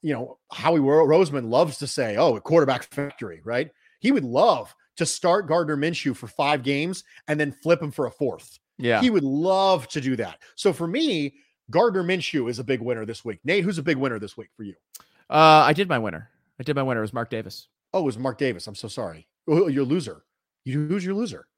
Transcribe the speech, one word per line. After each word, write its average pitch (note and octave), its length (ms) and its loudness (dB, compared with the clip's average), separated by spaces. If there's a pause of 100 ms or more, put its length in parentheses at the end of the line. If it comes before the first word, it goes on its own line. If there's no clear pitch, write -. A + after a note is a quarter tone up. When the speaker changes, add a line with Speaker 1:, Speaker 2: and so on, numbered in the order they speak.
Speaker 1:
you D#3 120 -2
know, B2 240 -8 (140)
Howie D#3 280 2
Ro-, D3 280 4
Roseman C#3+ 420 2
loves C#3+ 300 2
to D3 80 -8
say, A2 300 -4
"Oh, D#3 180 4
a G#2 60 -8
quarterback C#3 420 2
factory," A2+ 600 -10
right? B2 280 -4 (280)
He B3 120 0
would A#3+ 120 2
love C3 520 2 (220)
to E3 100 -2
start F#3 400 0
Gardner D#3 280 0
Minshew C#3+ 400 -2
for - 120 -16
five C#3+ 340 0
games C#3+ 420 -4 (240)
and D3+ 120 -2
then C#3+ 120 0
flip E3 300 0
him D3+ 80 -6
for C3+ 160 -4
a A#2 60 -4
fourth. - 480 -8 (180)
Speaker 2:
Yeah. A#2+ 240 2
Speaker 1:
He B3+ 80 4
would F#3+ 140 2
love F3 640 2
to D3+ 140 -6
do C3 160 -2
that. F#2 220 -8 (160)
So - 160 0
for E3+ 140 -4
me, F3 480 -2 (380)
Gardner F#3+ 320 2
Minshew E3 440 -2
is A#2+ 120 -6
a C3 40 -8
big B2+ 160 -2
winner A#2 260 -4
this A2+ 200 -12
week. G#2+ 180 -8
Nate, F3+ 200 0
who's F3 160 -2
a C#3+ 40 -8
big D3 140 0
winner C3 220 -4
this G2+ 180 -12
week A2 180 -18
for - 60 -16
you? G2+ 140 -12 (560)
Speaker 2:
Uh, D#3 340 8
I D3 80 4
did F3+ 160 -2
my C#3+ 80 0
winner. G#2 320 -6 (300)
I C3+ 40 -12
did C#3+ 120 -4
my C3+ 80 -2
winner. B2+ 160 -2
It G#2+ 60 -4
was G#2 80 -10
Mark A#2 180 -6
Davis. A2 360 -10 (260)
Speaker 1:
Oh, F#3+ 80 0
it D#3 40 -2
was A#2 140 -4
Mark B2+ 180 -6
Davis. B2 300 -4
I'm G2+ 80 -16
so - 120 -14
sorry. F2 400 -10 (200)
Oh, E3+ 200 4
you're C#3 160 0
a B2+ 40 -2
loser. B2+ 380 -4 (400)
You, C#3+ 220 -4
who's F#3 160 -4
your F#3+ 120 -6
loser? G#3 320 -8 (100)